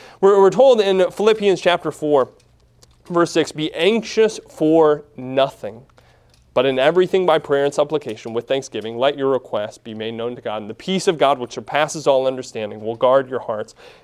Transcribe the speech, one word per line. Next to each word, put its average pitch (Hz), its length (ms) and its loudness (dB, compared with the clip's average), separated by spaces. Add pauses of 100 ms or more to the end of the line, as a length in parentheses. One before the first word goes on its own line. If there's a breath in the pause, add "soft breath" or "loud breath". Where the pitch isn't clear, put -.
(200 loud breath)
We're, 196 180 6
we're 196 120 6
told 247 280 6
in 190 320 2
Philippians 202 520 0
chapter 170 280 0
four, 143 420 0 (720)
verse 170 240 0
six, 160 200 0
"Be 151 220 -8
anxious 214 640 0 (120)
for 156 560 2 (100)
nothing, 127 720 -4 (640 soft breath)
but 127 140 2
in 131 120 0
everything 180 460 2
by 160 140 2
prayer 143 260 0
and 143 80 0
supplication 143 600 -4
with 117 120 -6
thanksgiving, 117 520 -6
let 143 180 0
your 135 140 -2
requests 110 480 -6
be 113 160 -16
made 110 180 -8
known 117 240 -8
to 120 60 -18
God. 107 180 -8
And 104 80 -14
the 110 60 -12
peace 185 340 -6
of 175 80 0
God, 143 220 2
which 123 160 -10
surpasses 147 520 -4
all 135 200 4
understanding, 110 560 -8
will 110 120 -6
guard 127 360 2
your 123 100 -6
hearts 107 340 -10 (300 loud breath)